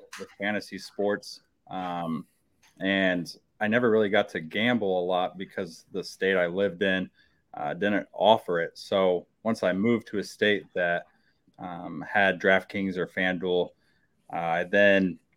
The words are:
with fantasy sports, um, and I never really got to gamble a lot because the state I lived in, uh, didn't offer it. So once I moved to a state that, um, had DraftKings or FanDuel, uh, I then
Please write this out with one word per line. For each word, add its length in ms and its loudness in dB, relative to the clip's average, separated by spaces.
with 80 -12
fantasy 420 -6
sports, 600 -4
um, 560 -6
and 520 0
I 80 0
never 200 2
really 200 4
got 200 2
to 120 -6
gamble 600 0
a 40 -2
lot 320 -2
because 560 -10
the 100 -6
state 320 0
I 120 2
lived 360 -2
in, 260 0
uh, 200 -6
didn't 400 -2
offer 480 4
it. 140 -4
So 520 0
once 180 -2
I 120 2
moved 340 0
to 120 -6
a 40 -4
state 500 0
that, 340 -2
um, 500 -12
had 300 2
DraftKings 560 0
or 120 -2
FanDuel, 640 -2
uh, 60 -6
I 260 -2
then 560 4